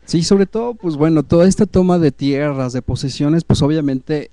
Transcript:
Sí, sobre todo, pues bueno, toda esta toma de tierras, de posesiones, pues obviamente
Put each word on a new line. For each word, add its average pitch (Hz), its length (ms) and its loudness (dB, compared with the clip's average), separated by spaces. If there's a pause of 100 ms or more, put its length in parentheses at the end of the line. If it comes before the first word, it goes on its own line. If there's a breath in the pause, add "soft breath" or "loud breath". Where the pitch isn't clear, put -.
Sí, 165 180 0
sobre 196 220 2
todo, 233 280 -6
pues 170 220 -6
bueno, 156 280 2
toda 170 260 4
esta 214 160 2
toma 185 340 2
de 151 140 2
tierras, 139 580 -2
de 123 100 -4
posesiones, 147 600 -2
pues - 180 -2
obviamente 147 720 -2